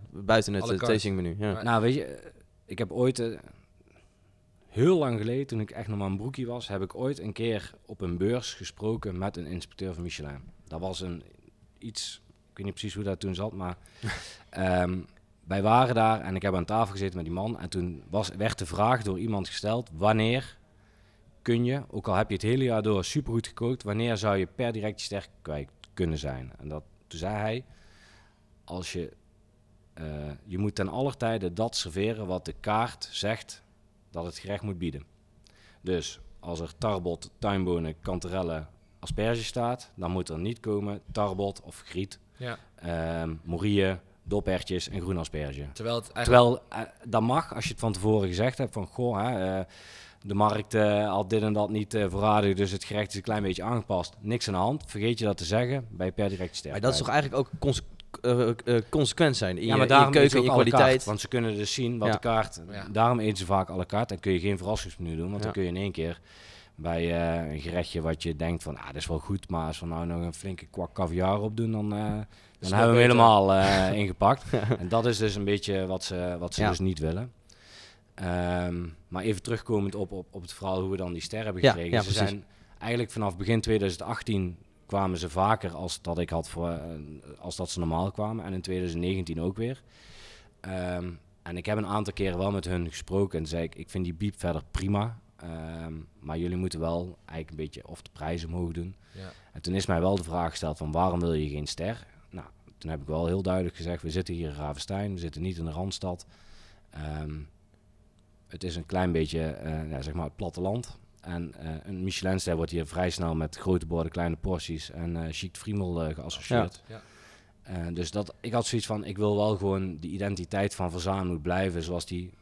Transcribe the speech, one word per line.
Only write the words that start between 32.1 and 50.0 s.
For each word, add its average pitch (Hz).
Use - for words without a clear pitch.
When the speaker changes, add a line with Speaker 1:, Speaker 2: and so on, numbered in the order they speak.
Speaker 3:
wat 90
de 80
kaart 110
zegt -
dat 85
het 87
gerecht 98
moet 98
bieden." 71
Dus 87
als 85
er 85
tarbot, 87
tuinbonen, 90
kanterellen, 87
asperge 113
staat, 120
dan 87
moet 92
er 80
niet 107
komen 104
tarbot 98
of -
griet, 98
Speaker 2:
Ja. 120
Speaker 3:
ehm, 82
morieën, 95
dopertjes 95
en 98
groene 90
asperge. 71
Speaker 2:
Terwijl 117
het -
eigenlijk 120
Speaker 3:
Terwijl, 113
eh, -
dat 110
mag 127
als 113
je -
het -
van 110
tevoren 101
gezegd 104
hebt 127
van: 98
"Goh, 120
hè, 95
eh, 95